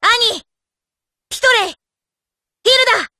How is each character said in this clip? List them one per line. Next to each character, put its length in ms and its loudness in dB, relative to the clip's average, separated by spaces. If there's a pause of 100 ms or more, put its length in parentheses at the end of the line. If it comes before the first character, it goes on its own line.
兄！ 420 -2 (840)
ピ 120 -12
ト 120 2
レ 180 0
イ！ 20 -16
ヒ 20 -16
ル 20 -20 (1200)
ダ！ 100 -6 (120)